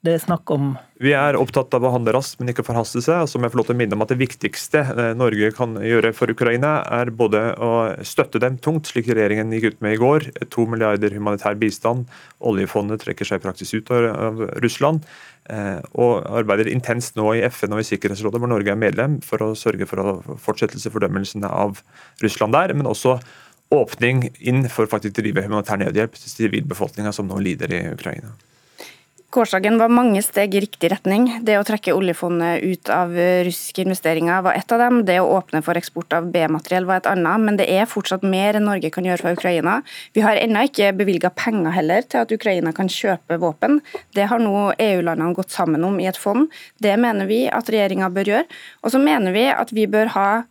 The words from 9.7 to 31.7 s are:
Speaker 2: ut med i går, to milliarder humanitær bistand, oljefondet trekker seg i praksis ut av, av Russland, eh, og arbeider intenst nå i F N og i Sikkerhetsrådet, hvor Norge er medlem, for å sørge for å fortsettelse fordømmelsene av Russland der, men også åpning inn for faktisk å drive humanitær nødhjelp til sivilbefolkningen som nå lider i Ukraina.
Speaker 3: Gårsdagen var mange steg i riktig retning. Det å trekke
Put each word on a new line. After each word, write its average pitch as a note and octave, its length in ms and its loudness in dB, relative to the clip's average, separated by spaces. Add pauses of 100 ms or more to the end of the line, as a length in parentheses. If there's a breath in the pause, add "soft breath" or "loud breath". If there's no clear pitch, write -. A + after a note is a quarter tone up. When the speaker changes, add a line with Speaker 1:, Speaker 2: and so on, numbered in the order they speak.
Speaker 2:
ut - 80 -14
med G#2+ 120 0
i A2 40 -2
går, C#3 520 0
to A#2 160 0
milliarder G#2+ 440 0
humanitær G#2 500 -4
bistand, A2+ 460 0 (340 loud breath)
oljefondet G#2 640 -2
trekker - 220 -6
seg F#2+ 160 -4
i - 20 -20
praksis F#2 300 -8
ut A2 180 -4
av, A#2+ 140 2 (100)
av A2 460 -4
Russland, D3 420 0 (460 loud breath)
eh, G2+ 320 -6 (120)
og A#2 320 2
arbeider G#2+ 460 0
intenst A#2+ 460 -4
nå A2 180 2
i A#2 80 0
F B2 220 -2
N G2+ 80 -4
og G#2 60 -2
i A2 40 -2
Sikkerhetsrådet, G#2 560 -4
hvor A#2+ 80 -4
Norge G2+ 240 0
er G2+ 40 0
medlem, A2 460 0
for - 180 -4
å A2 180 0
sørge G2 280 -2
for G2 120 -8
å F#2+ 420 -4
fortsettelse - 500 -4
fordømmelsene G2+ 600 -4
av G2+ 320 -4 (380 soft breath)
Russland G#2+ 320 0
der, E3 200 2
men D3 120 0
også B2+ 340 0 (520 loud breath)
åpning B2 580 2 (100)
inn B2+ 300 0
for A2+ 180 0
faktisk G#2 300 -4
å A2 60 -2
drive G2 200 0
humanitær G2+ 400 -2
nødhjelp G2+ 300 0
til - 180 -18
sivilbefolkningen G#2 840 -4
som G2+ 140 -6
nå F#2+ 160 -4
lider F#2+ 300 -4
i F2 180 -4
Ukraina. - 460 -12 (920 loud breath)
Speaker 3:
Gårsdagen G#3 480 2
var A3+ 140 6
mange A#3+ 320 4
steg G3+ 320 0
i G3 80 2
riktig - 260 -2
retning. A#3 540 0
Det G#3+ 160 4
å G#3 80 -2
trekke G#3+ 260 -2